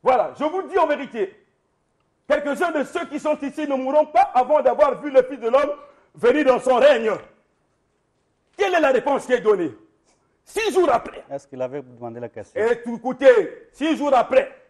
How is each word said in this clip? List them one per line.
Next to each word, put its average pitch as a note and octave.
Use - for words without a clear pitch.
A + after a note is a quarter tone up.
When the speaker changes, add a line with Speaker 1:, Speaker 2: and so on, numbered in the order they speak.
Speaker 1:
Voilà, G3
je C#4
vous F4+
dis F4
en E4
vérité, A#3
quelques-uns D4
de D4+
ceux E4+
qui D4
sont D4+
ici C#4+
ne C#4
mourront C4+
pas F4
avant C4
d'avoir C4
vu D4
le C4
Fils C4+
de A3+
l'homme C#4
venir B3+
dans B3+
son B3+
règne. A3+
Quelle F#4+
est E4
la C#4
réponse C4
qui B3
est A#3+
donnée ? F3+
Six G#4
jours E4+
après. -
Speaker 2:
Est-ce C#3
qu'il B2+
avait C3
demandé A#2+
la A#2
question ? A2
Speaker 1:
Et A#3
écoutez, A#3+
six D4
jours C#4
après -